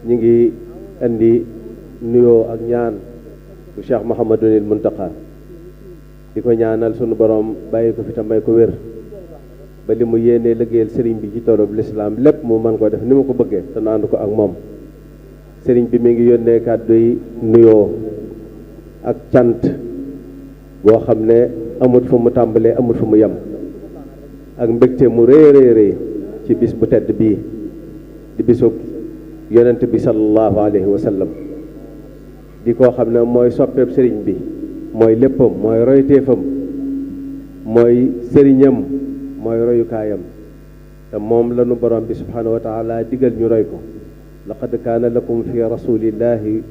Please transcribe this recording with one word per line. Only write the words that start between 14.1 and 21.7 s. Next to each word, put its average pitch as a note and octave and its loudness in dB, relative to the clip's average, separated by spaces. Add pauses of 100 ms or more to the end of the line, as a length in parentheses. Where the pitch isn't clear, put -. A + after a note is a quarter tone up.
ak G#2 -4
moom. G#2 0 (1120)
Sëriñ A#2+ 0
bi A#2+ 0
mi A#2 2
ngi A#2 0
yónnee A#2 2
kàddu A2+ 0
yi A#2 2 (240)
nuyoo A2 6 (1120)
ak A#2+ -4 (180)
cant A#2 4 (1300)
boo A2 6
xam A2 0
ne A#2 4 (320)